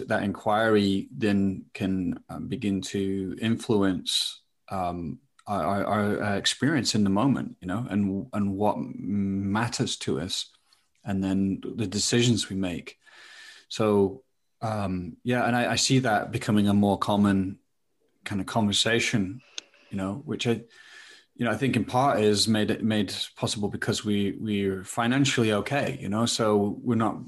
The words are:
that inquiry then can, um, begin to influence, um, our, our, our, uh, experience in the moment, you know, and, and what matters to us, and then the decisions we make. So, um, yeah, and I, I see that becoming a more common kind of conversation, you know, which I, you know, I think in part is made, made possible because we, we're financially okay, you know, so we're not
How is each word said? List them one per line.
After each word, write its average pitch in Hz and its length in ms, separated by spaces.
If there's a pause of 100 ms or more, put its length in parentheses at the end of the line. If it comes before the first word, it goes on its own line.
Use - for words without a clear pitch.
that 101 160
inquiry 104 920
then 98 480 (100)
can, 95 540
um, 80 200
begin 98 340
to 95 580
influence, 107 1000 (280)
um, 87 500 (280)
our, 98 160
our, 98 220
our, 104 380
uh, 104 120
experience 127 580
in 107 100
the 98 60
moment, 101 520
you 90 60
know, 110 220
and, 98 440
and 98 220
what 104 220
matters 98 1200
to - 220
us, - 320 (520)
and 98 200
then 95 380 (140)
the 107 120
decisions 113 640
we 98 60
make. 90 420 (720)
So, 101 540 (380)
um, 95 640
yeah, 120 220
and 117 100
I, 120 160
I 117 40
see 131 240
that 113 320
becoming 104 360
a 101 60
more 101 240
common 101 640 (680)
kind 98 160
of 92 60
conversation, 113 960 (480)
you 101 80
know, 98 280
which 117 220
I, 110 140 (760)
you 120 100
know, 113 60
I 107 40
think 127 200
in 110 100
part 127 340
is 104 280
made, 107 360
made 107 300 (220)
possible 107 340
because - 340
we, 101 360
we're 101 440
financially 120 720
okay, 101 480
you 95 80
know, 110 160
so 107 560
we're 120 140
not 110 320